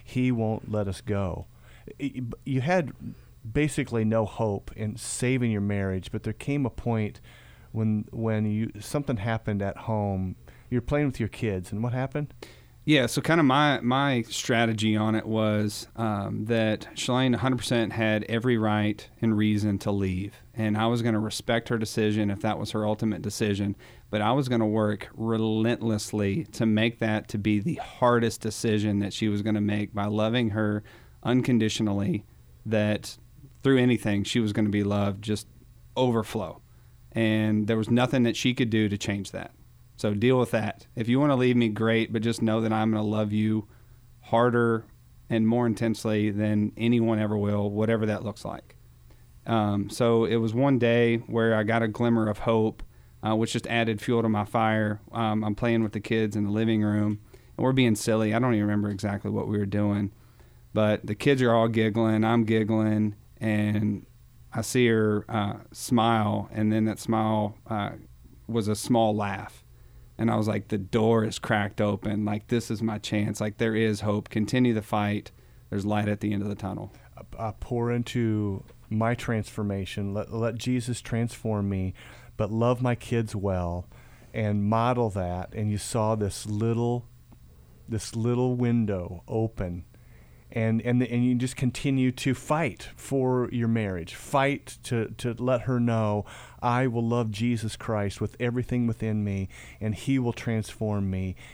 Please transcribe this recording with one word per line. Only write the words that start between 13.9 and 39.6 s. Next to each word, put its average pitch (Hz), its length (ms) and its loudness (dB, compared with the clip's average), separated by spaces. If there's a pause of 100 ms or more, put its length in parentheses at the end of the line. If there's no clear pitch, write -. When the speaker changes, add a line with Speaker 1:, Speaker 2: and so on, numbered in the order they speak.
Speaker 2:
strategy 110 760 0
on 110 180 2
it 107 100 -2
was, 107 680 0
um, 107 520 -4
that 110 480 0
Shalane 127 380 2
a 110 40 0
hundred 127 200 0
percent 117 360 0
had 107 340 2
every 117 300 2
right 107 520 0 (120)
and 110 160 4
reason 107 420 2
to 104 120 -2
leave, 98 440 -2 (180)
and 107 240 0
I 113 100 2
was 120 140 2
gonna 113 200 0
respect 117 480 -2
her 120 80 0
decision 107 520 0
if 98 120 -4
that 104 180 -2
was 107 120 -6
her 107 140 -2
ultimate 107 360 -2
decision, 101 560 -2 (320)
but 107 120 -2
I 110 120 2
was 135 160 0
gonna 113 180 2
work 107 460 0
relentlessly 110 1400 0
to 117 140 -2
make 110 340 2
that 107 300 -2
to 113 80 -4
be 104 220 2
the 131 160 -2
hardest 117 640 0
decision 107 580 0
that 101 140 -4
she 110 160 0
was 104 120 0
gonna 107 200 0
make 104 320 -2
by 101 120 -2
loving 110 440 0
her 107 340 0 (400)
unconditionally, 110 1040 2 (400)
that 104 520 0 (460)
through 135 140 6
anything 110 480 2
she 120 160 0
was 107 100 0
gonna 107 160 0
be 104 160 2
loved, 101 400 -2
just 107 240 -4 (480)
overflow. 113 640 0 (540)
And 107 540 2
there 113 100 2
was 110 120 0
nothing 123 340 4
that 117 120 2
she 127 180 0
could 123 160 0
do 107 200 2
to 101 80 -2
change 101 340 -6
that. 92 200 -10 (440)